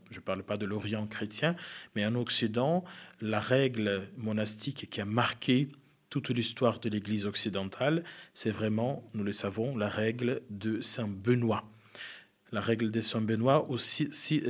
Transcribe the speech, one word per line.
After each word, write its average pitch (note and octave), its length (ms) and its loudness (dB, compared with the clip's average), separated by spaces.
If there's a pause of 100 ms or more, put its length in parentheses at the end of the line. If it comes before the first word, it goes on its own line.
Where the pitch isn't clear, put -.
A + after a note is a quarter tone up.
(100)
je - 60 -14
ne - 80 -16
parle F#2+ 180 -2
pas G#2 140 -4
de G#2 80 -2
l'Orient G#2+ 420 -2
chrétien, A2 480 -2 (400)
mais G#2 120 2
en A2+ 80 2
Occident, B2 680 2 (380)
la G#2+ 200 0
règle G#2+ 760 2
monastique G#2+ 720 -4
qui - 140 -6
a - 20 -2
marqué B2 640 2 (400)
toute - 220 -4
l'histoire A2+ 500 2
de A#2+ 80 -2
l'Église G#2 380 -2
occidentale, G#2 760 0 (280)
c'est - 180 -2
vraiment, A2 640 -2
nous G#2+ 100 -4
le G2+ 100 -2
savons, A2 440 -2
la G#2 140 0
règle A#2+ 580 0
de A2 320 -2
saint A2+ 280 0
Benoît. G#2+ 640 2 (840)
La G#2 100 -2
règle A2+ 280 2
de A2 120 0
saint A2+ 180 0
Benoît A2+ 480 4
au C3 80 -2
si-, - 360 4
si-, - 380 4